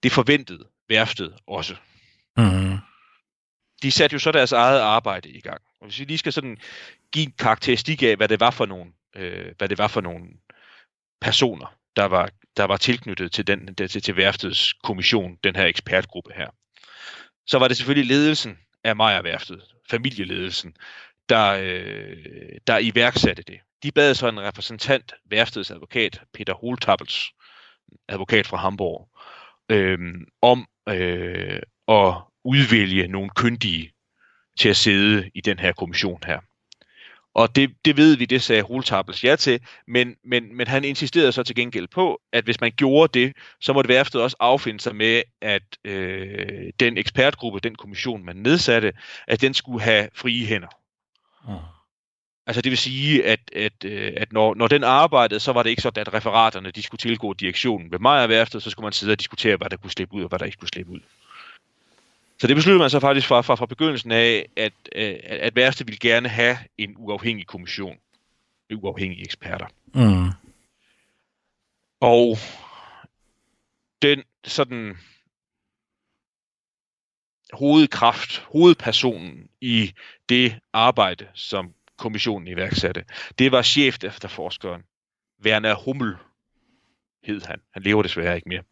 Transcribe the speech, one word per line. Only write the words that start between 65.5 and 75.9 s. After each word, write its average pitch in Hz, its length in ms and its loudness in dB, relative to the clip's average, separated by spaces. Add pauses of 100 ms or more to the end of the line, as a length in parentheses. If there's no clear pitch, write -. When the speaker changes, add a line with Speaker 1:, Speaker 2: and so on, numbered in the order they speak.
Speaker 1:
værftet 127 320 2
ville 104 120 -14
gerne 120 300 2
have 117 280 0 (200)
en 101 200 -10
uafhængig 104 500 -6
kommission, 90 500 -12 (760)
uafhængige 95 480 -8
eksperter. - 460 -12 (260)
Speaker 2:
Mm. 95 380 4 (1700)
Speaker 1:
Og 120 360 6 (1600)
den 143 220 2 (200)
sådan 117 540 -6 (2500)